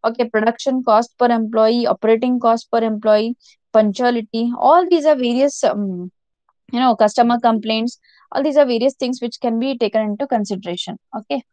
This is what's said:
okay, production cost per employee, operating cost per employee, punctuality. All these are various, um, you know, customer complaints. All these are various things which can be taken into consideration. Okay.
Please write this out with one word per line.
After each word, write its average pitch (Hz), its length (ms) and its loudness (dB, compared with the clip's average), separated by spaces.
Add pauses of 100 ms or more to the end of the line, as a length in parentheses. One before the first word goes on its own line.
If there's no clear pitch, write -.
okay, 233 240 -2
production 233 560 -2
cost 226 320 2
per 247 120 2
employee, 226 580 0
operating 233 520 0
cost 233 320 0
per 233 100 0
employee, 220 540 0 (380)
punctuality. 226 880 0
All 339 320 4
these 311 160 2
are 302 100 4
various, 254 480 0
um, 185 480 -4 (580)
you 240 80 -4
know, 247 180 2
customer 233 440 2
complaints. 226 580 -2 (320)
All 277 120 -4
these 294 160 2
are 285 80 6
various 247 260 0
things 254 300 -6
which 233 180 -8
can 226 180 -2
be 262 200 -4
taken 220 240 -2
into 208 240 -6
consideration. 202 720 -6 (180)
Okay. 240 260 -8 (100)